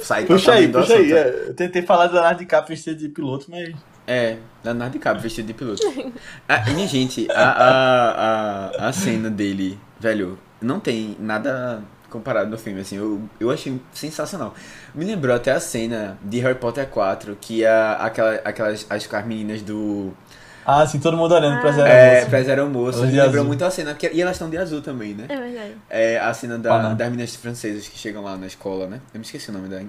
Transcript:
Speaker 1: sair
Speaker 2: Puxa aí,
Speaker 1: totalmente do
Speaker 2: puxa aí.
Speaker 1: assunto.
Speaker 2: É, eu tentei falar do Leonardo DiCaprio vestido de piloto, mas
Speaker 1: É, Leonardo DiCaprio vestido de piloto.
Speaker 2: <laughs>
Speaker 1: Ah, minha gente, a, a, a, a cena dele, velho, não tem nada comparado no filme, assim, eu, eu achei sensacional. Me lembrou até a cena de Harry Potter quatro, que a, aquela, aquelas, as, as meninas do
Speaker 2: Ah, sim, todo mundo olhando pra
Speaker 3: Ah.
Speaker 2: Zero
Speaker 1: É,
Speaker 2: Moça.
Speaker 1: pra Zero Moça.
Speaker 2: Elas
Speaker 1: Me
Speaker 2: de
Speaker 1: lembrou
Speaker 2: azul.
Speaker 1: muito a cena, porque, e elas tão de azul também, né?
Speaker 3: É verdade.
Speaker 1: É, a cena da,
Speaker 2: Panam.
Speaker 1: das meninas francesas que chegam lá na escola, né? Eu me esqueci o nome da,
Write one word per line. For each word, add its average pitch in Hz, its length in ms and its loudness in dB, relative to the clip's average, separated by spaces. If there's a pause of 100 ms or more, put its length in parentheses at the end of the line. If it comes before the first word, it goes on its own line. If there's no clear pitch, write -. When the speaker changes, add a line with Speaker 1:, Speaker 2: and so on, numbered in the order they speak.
Speaker 1:
sair 110 240 -2
Speaker 2:
Puxa 190 260 6
aí, 185 160 8
Speaker 1:
totalmente 117 40 0
do 120 80 4
Speaker 2:
puxa 196 140 6
aí. 170 180 8 (100)
Speaker 1:
assunto. 135 140 2 (100)
Speaker 2:
É, - 20 -10
eu - 60 -8
tentei 180 280 -2
falar 175 240 6
do 175 80 0
Leonardo 170 240 4
DiCaprio 160 380 0
vestido 156 220 -8
de 151 100 -8
piloto, 160 420 -6
mas 170 240 -12 (320)
Speaker 1:
É, 120 300 0 (260)
Leonardo 120 300 -4
DiCaprio 120 300 -2
vestido 110 240 -8
de 110 80 -10
piloto. 107 280 -6
Speaker 2:
<laughs> 269 300 -4 (360)
Speaker 1:
Ah, 127 220 0
minha 175 160 -2
gente, 127 440 -2
a, 127 200 4
a, 127 600 4 (760)
a, 113 40 0
a 131 40 -4
cena 113 380 -2
dele, 98 480 -4 (200)
velho, 101 400 -2 (220)
não 131 180 -2
tem 110 400 -4
nada 113 640 -6 (280)
comparado 107 400 -4
no 110 80 -8
filme, 101 240 -10
assim, 98 140 -10
eu, 104 260 -4 (180)
eu 113 100 0
achei 139 300 -6 (140)
sensacional. 151 600 -8 (400)
Me 156 120 -6
lembrou 151 280 -2
até 120 160 -2
a 135 100 2
cena 113 600 -6
de 101 180 -6
Harry 127 180 0
Potter 123 300 -4
quatro, 101 520 -4
que 113 240 -2
a, 110 300 4
aquela, 110 400 0 (100)
aquelas, 107 460 -4
as, 104 220 -6
as 107 140 -4
meninas 107 360 -6
do 104 500 -6 (540)
Speaker 2:
Ah, 143 200 4
sim, 147 140 -4
todo 165 160 0
mundo 165 180 4
olhando 147 280 4
pra 147 80 4
Speaker 3:
Ah. - 20 2
Speaker 2:
Zero 143 160 4
Speaker 1:
É, 127 280 12
Speaker 2:
Moça. 123 140 6
Speaker 1:
pra 131 120 2
Zero 135 260 0
Moça. 123 300 -2
Speaker 2:
Elas 127 100 2
Speaker 1:
Me 127 60 2
Speaker 2:
de 139 80 4
Speaker 1:
lembrou 131 180 4
Speaker 2:
azul. 120 80 0
Speaker 1:
muito 123 160 -2
a 185 60 0
cena, 165 220 -6
porque, 156 200 -4
e 160 80 0
elas 180 180 0
tão 165 120 -8
de 160 80 -6
azul 156 240 -6
também, 117 320 -8
né? 107 120 -12
Speaker 3:
É 285 140 -8
verdade. 233 340 -12 (140)
Speaker 1:
É, 113 300 0
a 113 160 -2
cena 117 240 -8
da, 113 100 -4
Speaker 2:
Panam. 113 280 2
Speaker 1:
das 117 120 -2
meninas 120 260 -6
francesas 110 540 -8
que - 100 -20
chegam 107 240 -10
lá 98 140 -10
na 95 100 -12
escola, 95 400 -8
né? 107 140 -12 (140)
Eu 110 40 -14
me 113 60 -14
esqueci - 240 -16
o 110 60 -10
nome 95 140 -10
da, 95 200 -10